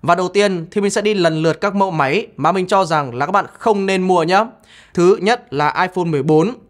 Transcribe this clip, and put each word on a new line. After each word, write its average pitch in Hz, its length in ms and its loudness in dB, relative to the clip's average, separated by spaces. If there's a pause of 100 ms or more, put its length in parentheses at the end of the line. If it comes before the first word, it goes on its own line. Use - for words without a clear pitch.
Và 170 120 2
đầu 180 140 -2
tiên 185 420 0
thì 208 100 -2
mình 196 100 0
sẽ 208 100 -2
đi 208 140 0
lần 160 280 0
lượt 156 180 0
các 196 140 -4
mẫu 196 160 0
máy 156 360 -2 (100)
mà 156 160 0
mình 185 140 -2
cho 196 180 2
rằng 147 300 -4
là 135 120 -4
các 185 60 -6
bạn 196 120 0 (140)
không 202 280 0
nên 190 160 0
mua 180 200 2
nhá. 190 240 2 (480)
Thứ 180 260 4
nhất 220 340 -2
là 147 280 0
iPhone 185 220 -4
mười 151 180 -2
bốn. 160 320 2 (160)